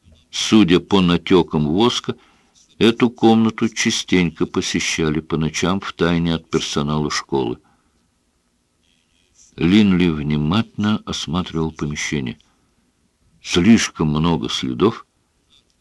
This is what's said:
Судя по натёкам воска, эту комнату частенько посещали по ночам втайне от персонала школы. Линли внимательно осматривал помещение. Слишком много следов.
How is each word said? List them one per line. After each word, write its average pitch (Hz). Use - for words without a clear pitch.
Судя 92
по 98
натёкам 85
воска, 113
эту 117
комнату 113
частенько -
посещали 80
по 80
ночам 87
втайне 85
от -
персонала 76
школы. 62
Линли 90
внимательно 80
осматривал 80
помещение. 76
Слишком 90
много 76
следов. -